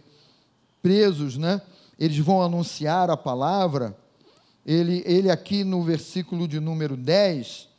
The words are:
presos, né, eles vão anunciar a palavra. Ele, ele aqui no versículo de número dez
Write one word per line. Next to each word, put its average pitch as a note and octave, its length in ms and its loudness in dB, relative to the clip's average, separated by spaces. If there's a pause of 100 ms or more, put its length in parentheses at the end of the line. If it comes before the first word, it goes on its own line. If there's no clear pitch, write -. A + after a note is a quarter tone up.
(800)
presos, F3+ 560 2
né, F3 240 0 (380)
eles D3+ 200 0
vão F#3 220 4
anunciar F3 680 0
a D#3+ 80 0
palavra. C#3 800 -2 (680)
Ele, E3+ 400 0
ele F#3 240 4
aqui G3 340 -2
no F#3 200 -2
versículo E3+ 640 -4
de D3+ 120 -4
número D#3 360 -4
dez D#3 720 0 (120)